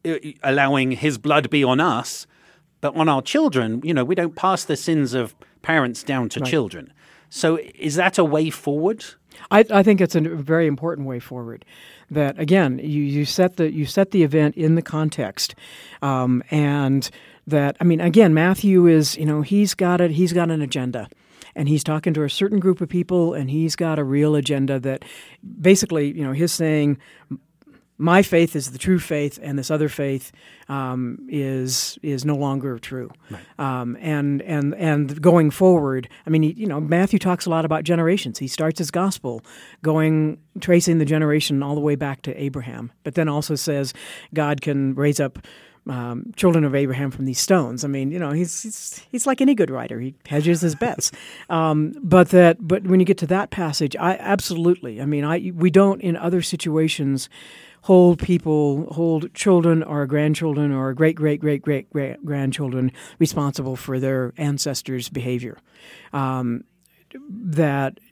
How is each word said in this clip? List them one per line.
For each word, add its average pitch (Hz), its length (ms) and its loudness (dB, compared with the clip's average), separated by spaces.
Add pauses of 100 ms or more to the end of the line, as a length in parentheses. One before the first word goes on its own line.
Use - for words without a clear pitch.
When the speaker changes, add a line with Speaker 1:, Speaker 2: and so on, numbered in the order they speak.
Speaker 1:
uh, 165 120 -2 (260)
allowing 135 500 2
"His 139 260 -2
blood 147 320 0
be 147 120 2
on 127 160 2
us," 135 480 -2 (540)
but 143 160 -4
on 160 120 2
our 139 140 2
children, 131 600 0
you 165 100 -4
know, 147 100 2
we 160 100 -2
don't 170 200 -2
pass 185 300 -2
the 151 120 -2
sins 147 380 0
of 120 200 -4 (260)
parents 131 420 -2
down 127 280 -4
to - 100 -8
Speaker 2:
Right. 127 100 -4
Speaker 1:
children. 101 420 -4 (360)
So 165 300 0 (200)
is 151 180 -4
that 185 220 2
a 180 60 6
way 156 260 0
forward? 160 540 -4 (460)
Speaker 2:
I, 214 200 8
I 214 120 6
think 196 200 4
it's 175 120 2
a 170 60 2
very 160 460 0
important 143 400 -4
way 127 140 -8
forward. 117 440 -14 (460)
That, 143 280 -2
again, 156 420 2
you, 147 220 -2
you 143 220 0
set 175 320 0
the, 160 160 0
you 151 140 -2
set 196 240 0
the 190 140 4
event 151 320 2
in 160 180 2
the 165 80 2
context, 151 720 -4 (480)
um, 127 480 0
and 143 580 0 (380)
that, 143 340 0
I 175 40 2
mean, 165 160 4
again, 175 340 6
Matthew 180 520 4
is, 156 300 4
you 160 80 -4
know, 151 160 0
he's 202 320 2
got 180 300 0
it, 170 80 2
he's 165 240 2
got 170 160 2
an 160 100 -2
agenda. 127 480 -4 (460)
And 143 140 -2
he's 147 160 2
talking 156 300 -2
to 151 100 -2
a 139 60 -2
certain 202 300 0
group 185 200 2
of 165 80 -4
people, 175 460 0
and 139 160 -6
he's 156 260 -2
got 160 220 -2
a 147 60 0
real 147 300 2
agenda 139 460 0
that 135 240 -6 (560)
basically, 165 460 2 (100)
you 156 80 -4
know, 131 80 -4
his 160 180 0
saying, 151 460 0 (1000)
"My 175 240 6
faith 170 340 2
is 131 160 -6
the 127 60 -12
true 185 200 2
faith, 147 440 -4
and 139 160 -6
this 131 120 -6
other 151 200 0
faith, 139 420 -6 (380)
um, 127 480 -6 (100)
is, 135 760 -4
is 139 220 -4
no 147 120 0
longer 135 420 -4
true." 127 320 -12 (200)
Speaker 1:
Right. 101 120 -16 (160)
Speaker 2:
Um, 127 420 -6
and, 143 420 -2
and, 147 340 -2
and 151 440 -2
going 156 300 6
forward, 147 580 2 (180)
I 156 40 -2
mean, 156 120 4
he, 156 120 2
you 220 120 -6
know, 151 140 -4
Matthew 170 380 2
talks 180 260 -2
a 180 60 -4
lot 160 160 0
about 156 180 -2
generations. 170 540 0
He 135 100 -6
starts 156 300 -2
his 156 120 -6
gospel 170 520 -4 (400)
going, 156 560 2 (220)
tracing 175 380 4
the 156 60 2
generation 151 580 0
all 143 120 -4
the 147 80 -4
way 147 140 0
back 135 260 -6
to 143 200 -10
Abraham, 123 480 -8 (140)
but 143 100 -8
then 160 140 0
also 147 280 -2
says 139 360 -4 (400)
God 147 300 -2
can 139 320 -2
raise 143 260 0
up, 139 180 -4 (500)
um, 123 480 -8
children 165 280 4
of 139 120 0
Abraham 135 340 -2
from 127 140 -8
these 131 160 -4
stones. 131 440 0
I 143 40 -4
mean, 139 240 -4
you 180 80 -6
know, 151 100 -4
he's, 165 320 -4
he's, - 480 -14
he's 247 160 -4
like 262 140 2
any 269 120 6
good 202 160 2
writer. 123 300 -8
He 127 160 -8 (120)
hedges 156 340 2
his 160 160 0
bets. - 400 -2
<laughs> - 40 -20 (300)
Um, 156 500 2
but 180 300 6
that, 175 300 8
but 185 260 -2
when 185 140 4
you 185 40 4
get 185 140 2
to 170 80 -4
that 185 240 -2
passage, 156 460 -4
I 180 200 0
absolutely, 170 880 -2
I 139 40 -4
mean, 147 180 -2
I, 175 300 -2
we 170 160 2
don't 190 300 4
in 170 160 -4
other 175 240 -2
situations 156 880 -2 (540)
hold 180 380 6
people, 151 760 0
hold 165 400 -2
children 170 480 4
or 147 240 -4
grandchildren 147 640 0
or 135 240 -4
great, 156 220 2
great, 151 240 0
great, 147 220 -2
great, 143 280 -4
great 135 340 -6
grandchildren 135 680 -4 (260)
responsible 143 560 -2
for 131 240 -8
their 131 400 -4
ancestors' 135 680 -6
behavior. 123 500 -8 (540)
Um, 131 500 -4 (640)
that, 151 680 -2 (140)